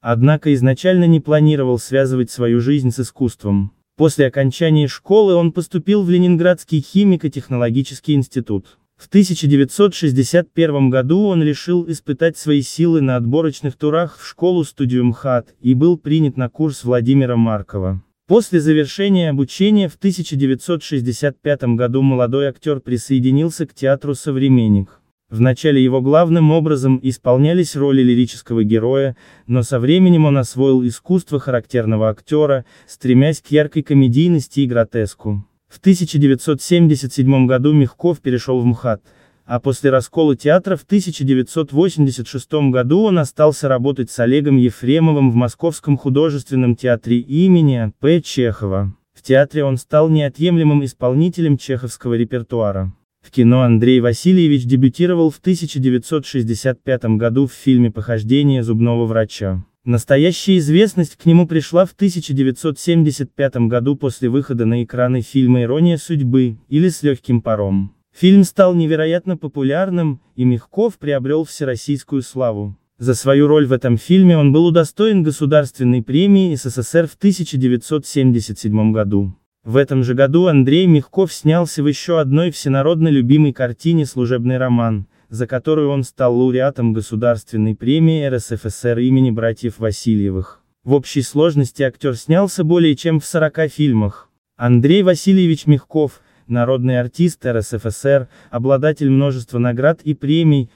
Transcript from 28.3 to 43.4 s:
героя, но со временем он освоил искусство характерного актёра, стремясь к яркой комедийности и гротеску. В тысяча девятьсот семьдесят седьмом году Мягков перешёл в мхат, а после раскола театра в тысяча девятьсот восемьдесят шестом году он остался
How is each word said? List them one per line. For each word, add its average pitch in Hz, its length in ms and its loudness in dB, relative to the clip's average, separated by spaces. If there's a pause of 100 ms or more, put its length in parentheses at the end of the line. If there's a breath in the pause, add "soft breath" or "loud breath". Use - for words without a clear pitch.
героя, 120 540 0 (320 soft breath)
но 120 160 0
со 123 160 -4
временем 170 440 4
он 139 140 2
освоил 131 480 0
искусство 151 540 -4
характерного 110 680 -2
актёра, 143 540 -2 (220 soft breath)
стремясь 135 560 0
к - 60 -20
яркой 147 340 0
комедийности 139 800 0
и 139 60 0
гротеску. 110 800 -4 (220)
В - 140 -20
тысяча 180 380 2
девятьсот 139 440 0
семьдесят 156 500 2
седьмом 131 360 2
году 131 240 0
Мягков 151 480 0
перешёл 127 400 -4
в 120 60 0
мхат, 117 360 -2 (420 soft breath)
а 120 140 -8
после 135 320 -2
раскола 131 460 0
театра 180 400 0
в - 80 -14
тысяча 180 400 -2
девятьсот 135 480 -2
восемьдесят 143 560 0
шестом 139 420 -4
году 127 300 0
он 202 180 2
остался 151 480 0